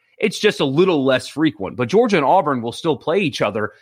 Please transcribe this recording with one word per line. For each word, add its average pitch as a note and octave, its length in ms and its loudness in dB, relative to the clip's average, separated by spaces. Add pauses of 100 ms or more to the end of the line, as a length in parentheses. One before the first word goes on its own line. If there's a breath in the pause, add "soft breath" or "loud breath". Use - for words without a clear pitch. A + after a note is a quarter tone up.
(180)
It's - 220 -4
just G#3 220 0
a D#3 40 0
little D3 380 2
less C3 240 0
frequent. C#3+ 480 -4
But A#2 140 -2
Georgia G#3 260 4
and D3 100 2
Auburn D3 360 2
will A#2 100 -6
still D#3+ 240 -2
play E3 240 -2
each F3 220 -2
other G#2 400 -4